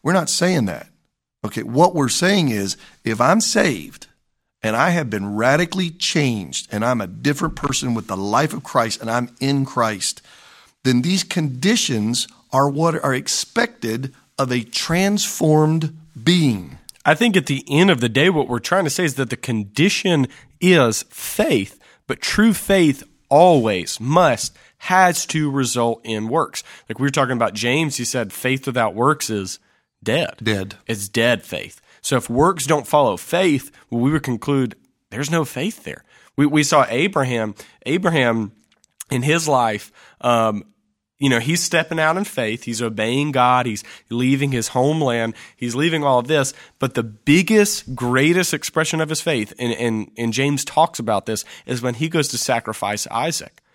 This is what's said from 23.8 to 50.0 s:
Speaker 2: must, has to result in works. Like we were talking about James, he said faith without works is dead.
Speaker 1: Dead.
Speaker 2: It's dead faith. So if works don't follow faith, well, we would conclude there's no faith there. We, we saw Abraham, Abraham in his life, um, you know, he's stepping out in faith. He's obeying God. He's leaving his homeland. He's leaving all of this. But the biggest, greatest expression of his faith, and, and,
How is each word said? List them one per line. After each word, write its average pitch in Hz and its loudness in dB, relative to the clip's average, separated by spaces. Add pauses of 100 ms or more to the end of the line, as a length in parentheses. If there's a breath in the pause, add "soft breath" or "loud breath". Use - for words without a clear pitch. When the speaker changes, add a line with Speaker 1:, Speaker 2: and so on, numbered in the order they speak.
Speaker 2:
must, 139 2 (220 soft breath)
has 185 2
to 151 -2
result 120 0
in 110 -4
works. 147 -2 (260 loud breath)
Like 110 -10
we 139 0
were 143 2
talking 131 0
about 110 0
James, 131 -2
he 123 -6
said 113 -4
faith 131 -2
without 117 -2
works 135 0
is 98 -6 (440)
dead. 139 -2
Speaker 1:
Dead. 101 -2 (120)
Speaker 2:
It's 101 -6
dead 117 0
faith. - -12 (220 soft breath)
So - -2
if - -2
works 147 2
don't 151 0
follow 127 2
faith, 165 0 (200 soft breath)
well, 120 -2
we 131 2
would 156 0
conclude 131 -2 (340)
there's 139 -8
no 165 0
faith 165 -8
there. - -14 (320 soft breath)
We, 143 4
we 147 2
saw 139 4
Abraham, 127 0 (320 loud breath)
Abraham 131 0 (580)
in 127 -2
his 156 0
life, 117 0 (300 soft breath)
um, 113 2 (560)
you 139 2
know, 120 4
he's 151 -2
stepping 165 -2
out 156 2
in 196 -2
faith. 117 -4
He's 113 -8
obeying 120 -2
God. 127 4
He's 107 -6 (260 loud breath)
leaving 131 0
his 117 -2
homeland. 123 0 (220 loud breath)
He's 120 -6
leaving 156 0
all 131 4
of 120 -8
this. 143 0 (240 loud breath)
But 135 -4
the 120 0
biggest, 170 2
greatest 143 2
expression 160 -2
of 156 -2
his 156 -4
faith, 123 -2
and, 117 -2
and, 113 -4